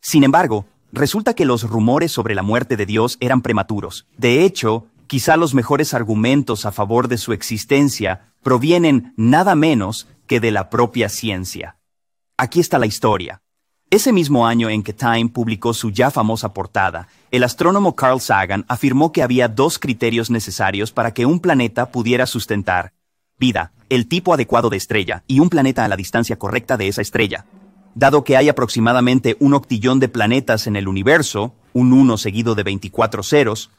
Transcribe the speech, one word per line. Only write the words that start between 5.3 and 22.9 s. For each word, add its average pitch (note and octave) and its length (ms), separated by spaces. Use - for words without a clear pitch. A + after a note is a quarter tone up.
los D#3 160
mejores C#3+ 400
argumentos A2+ 720
a G#2 40
favor A#2 380
de A#2+ 80
su A2+ 160
existencia A2 1080
provienen D3 760
nada D#3 380
menos C#3 520
que A#2+ 120
de A2+ 120
la G2 180
propia A#2 400
ciencia. - 720
Aquí B2+ 160
está E3 200
la B2 80
historia. G2+ 560
Ese G#3+ 240
mismo C#3+ 320
año A#2 240
en G#2+ 120
que G#2 120
Time A#2 340
publicó A#2 460
su A2+ 160
ya B2 200
famosa A2 440
portada, F#2 520
el B2 140
astrónomo F3+ 500
Carl C3 240
Sagan G2 480
afirmó C#3 460
que E3 100
había B2 240
dos C3+ 320
criterios A#2 520
necesarios G2+ 600
para A2+ 220
que A#2+ 140
un E3 140
planeta B2 500
pudiera B2 340
sustentar F#2+ 680